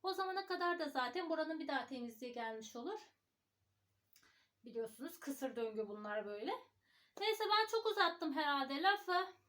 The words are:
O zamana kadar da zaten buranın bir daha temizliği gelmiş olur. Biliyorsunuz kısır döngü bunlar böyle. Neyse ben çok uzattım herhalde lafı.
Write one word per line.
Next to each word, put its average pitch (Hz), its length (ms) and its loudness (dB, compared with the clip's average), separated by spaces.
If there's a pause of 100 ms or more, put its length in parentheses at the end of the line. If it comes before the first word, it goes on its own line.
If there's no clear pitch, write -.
O 370 100 0
zamana 381 340 0
kadar 349 320 2
da 302 100 0
zaten 311 420 -2
buranın 320 300 0
bir 277 80 -4
daha 262 180 0
temizliği 240 480 -8
gelmiş 226 420 -6
olur. 370 240 -6 (1600)
Biliyorsunuz 226 560 -6
kısır 269 360 -4
döngü 220 320 -2
bunlar 208 380 -4
böyle. 208 260 -4 (680)
Neyse 427 240 2
ben 427 220 6
çok 453 200 0
uzattım 349 460 4
herhalde 285 500 2
lafı. 370 440 4 (220)